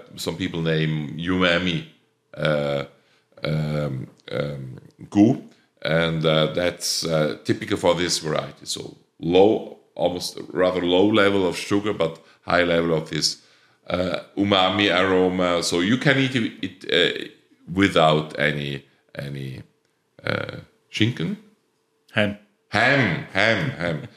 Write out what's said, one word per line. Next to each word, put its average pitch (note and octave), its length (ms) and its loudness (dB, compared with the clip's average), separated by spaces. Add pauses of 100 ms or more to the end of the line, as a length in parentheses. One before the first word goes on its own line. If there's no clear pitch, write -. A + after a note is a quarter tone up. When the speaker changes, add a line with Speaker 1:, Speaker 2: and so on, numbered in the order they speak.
(160)
Speaker 1:
some E2+ 200 -8
people E2+ 260 -6
name D#2 560 -2
umami, F2 680 0 (480)
uh, D2 520 -2 (580)
um, D2+ 640 -4 (240)
um, C2+ 460 -6 (320)
goo, G#2 340 4 (400)
and, E2 420 0
uh, D#2 220 4
that's, E2+ 580 -4
uh, D#2 400 0
typical G#2+ 320 -2
for F2 180 4
this E2+ 220 0
variety. C#2+ 480 -6
So - 320 -10 (220)
low, F#2 600 4 (160)
almost F2 420 -4 (120)
rather F2+ 320 0
low F2+ 260 4
level G2+ 400 2
of E2+ 80 -2
sugar, G2+ 380 -2
but E2 260 -4 (260)
high F2 180 2
level E2+ 300 2
of D#2+ 160 -2
this, D#2 320 -4 (460)
uh, F2+ 320 -2 (180)
umami G2+ 520 4
aroma. F#2 760 2
So F2 160 0
you G2 180 2
can C3+ 200 2
eat C3 180 0
it, - 560 -6
uh, - 380 0 (440)
without E2 640 4
any, C#2+ 480 -4 (300)
any, C#2 480 -10 (600)
uh, - 320 -4 (340)
Schinken? D#3 460 -2 (760)
Speaker 2:
Ham. G#2 260 0 (320)
Speaker 1:
Ham, A2 640 2
ham, G2+ 380 2
ham. D#2+ 460 -4